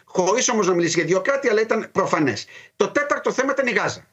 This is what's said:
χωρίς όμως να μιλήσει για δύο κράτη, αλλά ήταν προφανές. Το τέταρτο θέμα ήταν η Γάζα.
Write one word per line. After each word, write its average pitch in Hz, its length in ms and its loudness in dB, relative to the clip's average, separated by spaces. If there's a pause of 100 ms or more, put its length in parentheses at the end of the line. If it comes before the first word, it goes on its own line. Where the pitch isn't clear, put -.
χωρίς 185 440 0
όμως 214 180 2
να 185 60 2
μιλήσει 170 240 0
για 165 80 0
δύο 185 160 2
κράτη, 269 280 0
αλλά 214 120 2
ήταν 220 300 -2
προφανές. 156 540 0 (300)
Το 202 120 2
τέταρτο 285 440 -2
θέμα 269 200 -2
ήταν 262 160 -2
η 233 40 -2
Γάζα. 185 420 -4